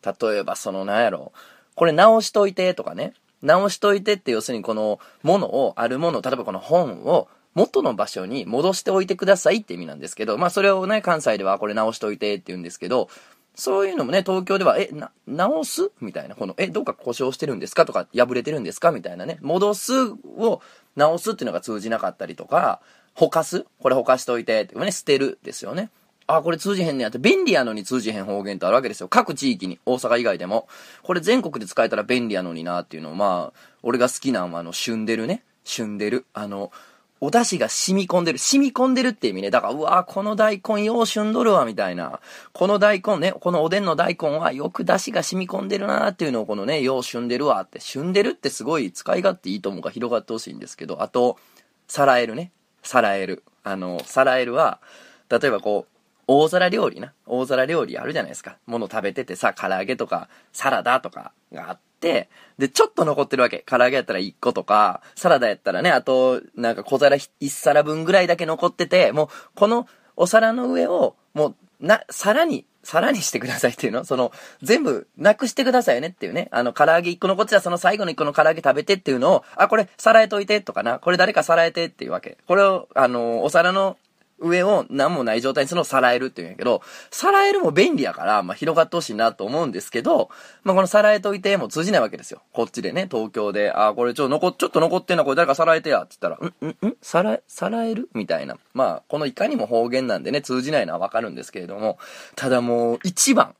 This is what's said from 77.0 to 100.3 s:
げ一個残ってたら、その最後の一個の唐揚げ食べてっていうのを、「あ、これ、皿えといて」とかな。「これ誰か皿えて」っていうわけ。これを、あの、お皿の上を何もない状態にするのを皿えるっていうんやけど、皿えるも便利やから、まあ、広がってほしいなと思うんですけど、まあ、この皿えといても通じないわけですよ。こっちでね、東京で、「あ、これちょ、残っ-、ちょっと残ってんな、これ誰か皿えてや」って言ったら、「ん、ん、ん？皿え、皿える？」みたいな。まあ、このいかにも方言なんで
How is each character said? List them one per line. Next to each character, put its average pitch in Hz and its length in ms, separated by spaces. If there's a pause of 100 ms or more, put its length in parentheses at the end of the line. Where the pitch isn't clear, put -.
げ 175 80
一 175 80
個 185 100
残 190 140
っ - 20
て 208 60
た 214 60
ら、 185 60
そ 175 80
の 175 80
最 196 200
後 202 60
の 165 60
一 151 60
個 156 80
の 147 80
唐 151 100
揚 156 100
げ 165 120
食 131 100
べ 147 80
て 196 120
っ 190 40
て 139 140
い - 20
う 123 60
の 165 140
を、 - 100 (100)
「あ、 196 140
こ 220 80
れ、 208 200
皿 226 260
え 214 60
と 208 120
い 202 60
て」 208 160
と - 100
か 101 100
な。 117 160
「こ 175 140
れ 180 40
誰 190 160
か 160 120
皿 170 200
え 170 60
て」 170 160
っ - 40
て - 140
い - 40
う - 20
わ 90 100
け。 - 160 (120)
こ 180 80
れ 196 80
を、 190 320
あ 131 100
の、 117 380
お 156 40
皿 175 220
の 190 260 (420)
上 175 260
を 196 260
何 139 240
も 131 100
な 113 100
い 117 60
状 131 140
態 143 100
に 139 40
す 170 60
る - 20
の 175 40
を 143 40
皿 127 280
え 123 60
る 131 80
っ - 20
て - 140
い - 20
う 82 40
ん - 20
や 95 80
け - 60
ど、 117 180 (280)
皿 392 380
え 403 60
る 392 60
も 165 100
便 247 260
利 139 60
や 90 100
か 80 140
ら、 104 160
ま 90 100
あ、 - 20
広 147 220
が 165 60
っ 165 40
て - 80
ほ 170 60
し - 80
い 113 60
な 113 180
と 98 140
思 151 180
う - 20
ん 113 60
で 90 80
す - 100
け 117 120
ど、 311 260 (340)
ま 190 100
あ、 - 20
こ 190 80
の 180 40
皿 214 280
え 202 60
と 202 140
い 190 60
て 196 160
も 123 120
通 160 160
じ 202 60
な 170 100
い - 20
わ 107 80
け - 80
で - 40
す - 100
よ。 - 100 (100)
こ 117 120
っ - 60
ち 117 120
で 90 100
ね、 180 180
東 110 200
京 104 220
で、 104 220
「あ、 107 200
こ 120 100
れ 120 80
ち 147 80
ょ、 135 80
残 156 200
っ-、 - 60
ち - 100
ょ - 20
っ - 40
と 170 100
残 170 180
っ 180 40
て 180 120
ん - 20
な、 151 80
こ 139 60
れ 139 60
誰 170 100
か 139 80
皿 165 200
え 160 60
て 160 80
や」 117 160
っ - 20
て - 140
言 87 100
っ 82 60
た - 80
ら、 127 60 (100)
「ん、 143 60
ん、 160 200
ん？ - 140
皿 202 320
え、 - 160
皿 226 380
え 226 80
る？」 233 180
み 107 140
た 82 120
い 71 80
な。 64 120 (160)
ま 117 220
あ、 - 120
こ 147 100
の 151 60
い 135 80
か 202 140
に 285 100
も 107 100
方 117 220
言 131 180
な 101 120
ん 65 40
で 80 100